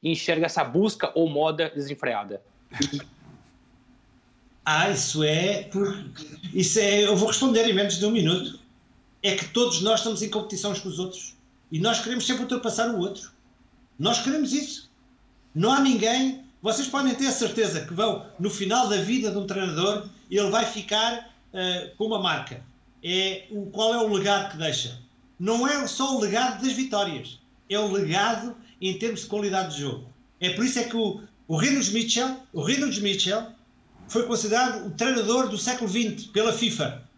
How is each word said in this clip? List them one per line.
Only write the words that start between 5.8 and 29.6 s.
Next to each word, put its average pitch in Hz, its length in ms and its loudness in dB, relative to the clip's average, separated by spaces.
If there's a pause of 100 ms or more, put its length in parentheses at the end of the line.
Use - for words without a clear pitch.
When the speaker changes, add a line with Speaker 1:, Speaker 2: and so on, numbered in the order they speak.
Speaker 2:
isso 185 260 2
é, 202 260 4
eu 202 120 4
vou 208 120 4
responder 226 400 4
em 214 40 4
menos 190 260 2
de 196 60 0
um 214 60 4
minuto. 180 560 0 (560)
É 196 120 0
que 196 140 -4
todos 233 340 2
nós 220 180 4
estamos 214 220 -2
em 214 60 -4
competição 208 420 -4
uns 180 80 -4
com 190 100 -8
os 170 120 -6
outros - 340 -10 (380)
e 160 80 -2
nós 220 200 2
queremos 240 260 -4
sempre 247 160 0
ultrapassar 240 480 0
o 220 80 -2
outro. 196 320 -6 (680)
Nós 226 220 2
queremos 285 320 -2
isso. - 380 -6 (640)
Não 190 200 2
há 277 80 4
ninguém, 254 640 2 (180)
vocês 226 240 0
podem 269 280 2
ter 269 120 0
a 254 60 2
certeza 196 520 0
que 170 100 -10
vão, 208 320 0 (120)
no 190 120 0
final 208 380 2
da 208 100 2
vida 220 320 0
de 185 80 -4
um 196 80 -4
treinador, 190 640 -2 (220)
ele 196 200 2
vai 226 140 4
ficar, 226 640 -2 (240)
eh, 180 440 -4
com 208 80 -2
uma 220 160 0
marca. 151 420 -4 (400)
É 190 480 -2
o, 202 160 -6
qual 220 280 2
é 240 40 2
o 214 140 2
legado 196 400 2
que 160 60 -12
deixa? 156 400 -4 (420)
Não 226 260 2
é 285 200 0
só 262 300 -2
o 226 40 0
legado 214 420 0
das 262 100 0
vitórias, 202 680 -2 (300)
é 202 80 0
o 208 120 0
legado 202 640 0 (260)
em 190 180 -2
termos 226 240 -4
de - 40 -12
qualidade 190 480 -2